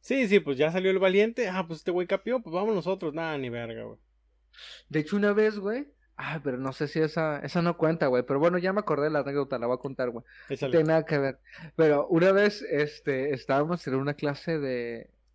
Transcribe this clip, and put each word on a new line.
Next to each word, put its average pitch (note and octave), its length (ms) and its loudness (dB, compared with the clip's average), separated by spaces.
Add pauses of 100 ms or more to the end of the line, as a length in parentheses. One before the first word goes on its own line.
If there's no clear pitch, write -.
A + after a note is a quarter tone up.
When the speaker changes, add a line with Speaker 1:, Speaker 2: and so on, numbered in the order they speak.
Speaker 1:
Sí, C4 260 0
sí, G3 120 6
pues D3 180 -2
ya D3+ 140 4
salió F#3 180 0
el F#3+ 100 2
valiente. G3+ 480 2
Ah, F#3 200 -2
pues E3 120 -10
este - 120 -4
güey F3+ 160 0
capió, A#3 340 -2
pues D#3+ 120 -12
vamos G#3 220 0
nosotros. F3+ 380 -4
Nada, D#3+ 240 -4
ni B2+ 120 -4
verga, A#2 340 -8
güey. A2+ 160 -14 (880)
Speaker 2:
De D3+ 100 0
hecho, D3+ 160 -4
una G#3 180 2
vez, G#3+ 240 2
güey, A3 300 -4 (300)
ah, D3 260 -6
pero B2+ 140 -4
no C3 160 -6
sé D3+ 140 -4
si D#3+ 120 -4
esa, D#3 400 0
esa E3+ 220 -2
no E3+ 160 0
cuenta, D#3+ 300 2
güey, B2 160 2
pero C3+ 160 0
bueno, F3 180 4
ya F3+ 140 0
me G#3 100 0
acordé D3+ 240 0
de D#3 60 0
la D3+ 80 0
anécdota, C#3 380 -2
la A#2 100 -2
voy B2 80 0
a B2 40 -10
contar, C3 320 -4
güey. A#2 120 -10 (260)
Speaker 1:
Échale. C#3 200 -4
Speaker 2:
No E3 80 4
tiene D#3+ 120 4
nada D#3+ 160 4
que D#3 120 0
ver. C3+ 220 -2 (360)
Pero D3+ 320 4
una F3+ 260 4
vez, G#3 280 4
este, D3 720 -2
estábamos D3 540 0
en C3 80 -2
una C#3 180 -2
clase D3+ 460 -4
de, A#2+ 500 -6 (260)